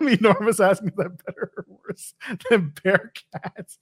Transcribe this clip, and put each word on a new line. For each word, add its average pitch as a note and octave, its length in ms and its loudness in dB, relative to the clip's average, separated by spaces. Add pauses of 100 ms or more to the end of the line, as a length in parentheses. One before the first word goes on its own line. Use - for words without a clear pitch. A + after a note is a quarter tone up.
mean, B3+ 160 4
Norm G3+ 240 4
was A3 160 0
asking, G3 300 2
"Is - 60 -8
that F3+ 300 -6
better - 300 -10
or - 140 -12
worse - 460 -18 (340)
than F3+ 220 2 (120)
Bearcats?" - 1000 -4